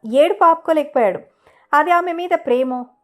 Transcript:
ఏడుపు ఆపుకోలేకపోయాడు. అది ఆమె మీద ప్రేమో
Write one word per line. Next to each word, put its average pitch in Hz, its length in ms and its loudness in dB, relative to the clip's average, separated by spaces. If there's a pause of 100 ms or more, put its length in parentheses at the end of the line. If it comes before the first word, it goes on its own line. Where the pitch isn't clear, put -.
(140)
ఏడుపు 349 300 2
ఆపుకోలేకపోయాడు. 302 760 0 (540)
అది 311 180 2
ఆమె 349 200 0
మీద 349 220 -8
ప్రేమో 254 520 -4 (180)